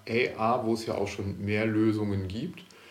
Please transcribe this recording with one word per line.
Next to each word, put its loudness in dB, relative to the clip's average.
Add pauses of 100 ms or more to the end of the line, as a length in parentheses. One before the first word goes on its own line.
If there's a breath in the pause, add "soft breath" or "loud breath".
A -6
R, 2
wo 2
es -2
ja -2
auch 0
schon -6
mehr 2
Lösungen 2
gibt, -6 (300 loud breath)